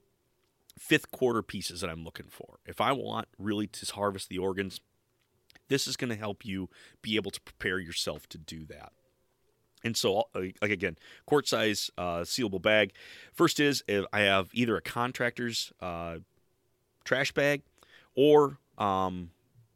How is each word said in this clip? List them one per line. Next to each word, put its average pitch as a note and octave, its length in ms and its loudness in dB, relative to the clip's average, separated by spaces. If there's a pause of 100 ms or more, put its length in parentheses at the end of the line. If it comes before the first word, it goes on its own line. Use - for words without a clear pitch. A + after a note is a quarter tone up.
(800)
fifth - 320 0
quarter A#2 320 0
pieces F2 380 -8
that F2+ 100 -4
I'm E2 120 -10
looking - 240 -14
for. - 380 -20
If - 160 -6
I A2+ 100 4
want A2 360 -4 (100)
really G#2 300 -2
to - 260 -12
harvest G2+ 360 -2
the F#2 100 -6
organs, F#2+ 420 -4 (840)
this C#3 200 0
is C3 80 -8
gonna A#2+ 200 -6
help G#2 280 -8
you F#2+ 260 -6 (340)
be A2 140 0
able G2 140 -2
to - 100 -12
prepare - 360 -4
yourself E2 520 -8
to E2 100 -16
do D#2 260 -14
that. D2 260 -18 (920)
And A#2 120 -4
so, A#2+ 280 2 (100)
uh, F#2+ 80 -4 (180)
like, G#2 120 0
again, F2+ 260 -2 (300)
quart D3 200 2
size, A2 520 0
uh, F2 220 -2
sealable F#2+ 400 -4
bag. G#2+ 320 4 (380)
First - 280 4
is, C#3+ 280 2
uh, G2+ 140 2 (100)
I G#2 100 2
have F#2+ 320 4
either A#2 220 2
a E2+ 60 -2
contractor's, A#2+ 1000 -4
uh, E2+ 380 -8 (840)
trash C3+ 280 0
bag C#3+ 300 0 (540)
or, C#3+ 420 8 (220)
um, F#2 500 0 (460)